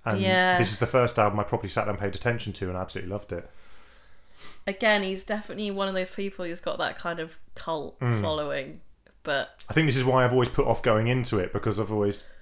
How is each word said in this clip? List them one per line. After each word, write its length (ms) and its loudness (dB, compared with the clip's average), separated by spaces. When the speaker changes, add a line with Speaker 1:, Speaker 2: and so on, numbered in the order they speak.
Speaker 1:
and 160 2
Speaker 2:
Yeah. 360 4
Speaker 1:
this 140 4
is 80 -2
the 80 2
first 320 4
album 220 4
I 20 0
properly 260 -2
sat 140 0
down 80 -2
and 80 -2
paid 160 -2
attention 400 -2
to, 140 -4
and 100 -4
I 40 -4
absolutely 280 -6
loved 220 -6
it. 180 -8
Speaker 2:
Again, 340 2
he's 220 -4
definitely 480 -4
one 160 -2
of 60 -4
those 160 -2
people 340 -6
who's 160 -8
got 180 -4
that 200 -2
kind 200 -4
of 200 -10
cult 420 -6
Speaker 1:
Mm. 220 2
Speaker 2:
following, 600 -4
but 260 -2
Speaker 1:
I 40 -8
think 140 6
this 100 2
is 80 2
why 200 6
I've 80 4
always 160 6
put 200 2
off 140 2
going 260 4
into 320 2
it, 120 -2
because 280 0
I've 100 -2
always 340 0